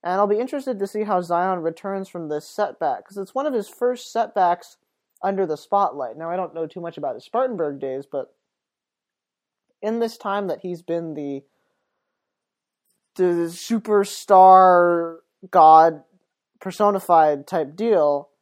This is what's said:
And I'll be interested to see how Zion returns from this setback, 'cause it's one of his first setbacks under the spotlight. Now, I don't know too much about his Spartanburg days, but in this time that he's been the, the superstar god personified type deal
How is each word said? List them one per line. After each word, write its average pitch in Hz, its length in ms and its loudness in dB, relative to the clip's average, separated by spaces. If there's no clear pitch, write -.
And 175 120 -4
I'll 202 120 2
be 208 140 -2
interested 262 380 -8
to 196 80 -6
see 214 160 -8
how 202 180 -2
Zion 175 400 -2
returns 190 480 -8
from 165 200 -12
this 151 200 -8
setback, 143 560 -6
'cause 196 140 -18
it's 196 160 -12
one 277 120 -4
of 285 60 -4
his 214 160 -6
first 247 420 -6
setbacks 185 680 -2
under 196 220 -2
the 156 140 -6
spotlight. 139 580 -4
Now, 165 140 -10
I 175 60 -6
don't 185 180 -8
know 165 120 -8
too 175 140 -14
much 170 160 -12
about 139 200 -8
his - 80 -18
Spartanburg 185 540 -4
days, 135 280 -8
but - 280 -10
in 220 160 -6
this 233 180 -6
time 202 300 -6
that 165 140 -8
he's 175 200 -10
been 165 320 -8
the, 143 320 -10
the 175 320 0
superstar 185 1700 4
god 160 520 6
personified 180 840 0
type 160 300 -6
deal 156 540 0